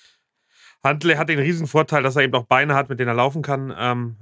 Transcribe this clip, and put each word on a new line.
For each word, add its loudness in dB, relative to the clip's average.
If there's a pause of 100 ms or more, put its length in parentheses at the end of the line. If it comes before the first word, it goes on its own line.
(840)
Huntley 2
hat -2
den 0
riesen -2
Vorteil, 2
dass 0
er 2
eben -2
auch -2
Beine 2
hat, 0
mit -8
denen -2
er 0
laufen 0
kann. -4
Ähm, -4